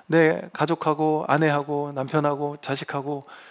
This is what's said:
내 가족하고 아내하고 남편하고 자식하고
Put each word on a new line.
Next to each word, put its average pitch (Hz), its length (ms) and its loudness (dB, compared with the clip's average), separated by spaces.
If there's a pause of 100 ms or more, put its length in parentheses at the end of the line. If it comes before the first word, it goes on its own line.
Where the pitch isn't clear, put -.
내 160 480 4
가족하고 156 720 0
아내하고 147 680 0
남편하고 147 680 -2
자식하고 139 640 -6 (260)